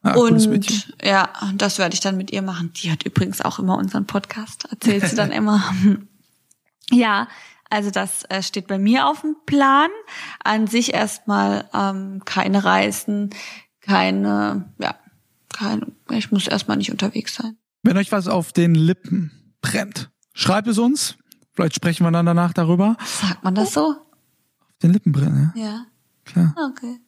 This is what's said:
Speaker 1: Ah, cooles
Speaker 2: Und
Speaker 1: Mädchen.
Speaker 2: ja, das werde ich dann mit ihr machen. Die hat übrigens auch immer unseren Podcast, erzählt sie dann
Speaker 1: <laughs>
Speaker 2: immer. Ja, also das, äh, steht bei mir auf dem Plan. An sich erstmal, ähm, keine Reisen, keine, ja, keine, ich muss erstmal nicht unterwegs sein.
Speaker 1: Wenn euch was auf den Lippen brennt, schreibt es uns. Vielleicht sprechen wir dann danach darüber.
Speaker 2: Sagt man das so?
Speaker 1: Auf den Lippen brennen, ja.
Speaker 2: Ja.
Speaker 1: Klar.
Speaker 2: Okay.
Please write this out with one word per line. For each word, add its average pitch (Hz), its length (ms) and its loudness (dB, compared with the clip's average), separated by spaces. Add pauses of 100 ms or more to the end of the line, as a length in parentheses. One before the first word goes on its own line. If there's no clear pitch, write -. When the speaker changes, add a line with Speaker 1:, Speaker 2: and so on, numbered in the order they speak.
Speaker 1:
Ah, - 100 2
cooles 226 340 6
Speaker 2:
Und 214 60 2
Speaker 1:
Mädchen. 208 400 -2 (100)
Speaker 2:
ja, 196 280 2 (260)
das 202 240 -2
werde 175 140 0
ich - 60 -4
dann 190 160 -2
mit 185 140 -6
ihr 196 120 -4
machen. 175 300 -6
Die 170 200 -4
hat 151 100 -4
übrigens 190 380 -2
auch - 180 -2
immer 190 180 0
unseren 190 300 -4
Podcast, - 640 -8
erzählt 202 380 0
sie 220 80 -2
dann 208 160 0
Speaker 1:
<laughs> - 0 -
Speaker 2:
immer. 208 320 2 (1300)
Ja, 226 340 4 (420)
also 208 220 -2
das, 190 380 -4
äh, 190 160 -4
steht - 240 -8
bei 196 100 -2
mir 240 300 4
auf 294 140 -4
dem 311 120 -2 (100)
Plan. 277 440 4 (560)
An 214 240 2
sich 233 260 0
erstmal, 202 800 0
ähm, 196 500 -4
keine 196 400 0
Reisen, 202 680 0 (500)
keine, 196 1000 0
ja, - 160 -6 (580)
keine, 214 340 -6 (240)
ich 220 200 -4
muss 196 160 0
erstmal 208 300 -2
nicht 202 160 -4
unterwegs - 420 -6
sein. 220 220 -10 (260)
Speaker 1:
Wenn 220 140 4
euch 196 160 0
was 190 160 -2
auf 180 240 -4
den 170 240 4
Lippen 165 840 -2
brennt, - 480 -6 (220)
schreibt 202 360 0
es 214 100 0
uns. 247 380 0 (380)
Vielleicht 170 200 0
sprechen 170 300 0
wir 165 80 2
dann 170 140 2
danach 170 260 2
darüber. 180 520 2
Speaker 2:
Sagt - 380 -4
man 185 140 0
das 220 160 0
so? 302 240 0
Speaker 1:
Auf - 880 -20
den 170 100 6
Lippen 190 180 2
brennen, 143 460 2
ja. 220 80 -6
Speaker 2:
Ja. 220 220 -10 (380)
Speaker 1:
Klar. 170 300 2 (160)
Speaker 2:
Okay. 247 380 -12